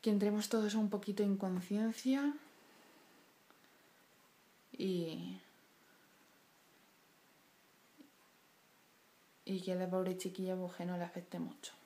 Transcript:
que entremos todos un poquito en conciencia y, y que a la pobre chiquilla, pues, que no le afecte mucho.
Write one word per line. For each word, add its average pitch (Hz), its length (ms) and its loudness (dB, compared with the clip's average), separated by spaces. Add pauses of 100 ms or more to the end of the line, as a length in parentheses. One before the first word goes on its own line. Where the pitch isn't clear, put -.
que 220 100 4
entremos 208 380 4
todos 214 260 2
un 214 140 4
poquito 208 340 0
en 196 140 4
conciencia 220 960 0 (2500)
y, 175 680 -2 (4000)
y 190 160 0
que 185 120 0
a - 20 2
la 185 140 0
pobre 185 280 2
chiquilla, 185 380 -2
pues, 180 200 -4
que 175 100 -6
no 180 120 -2
le 175 60 -2
afecte 175 360 -8
mucho. - 340 -8 (120)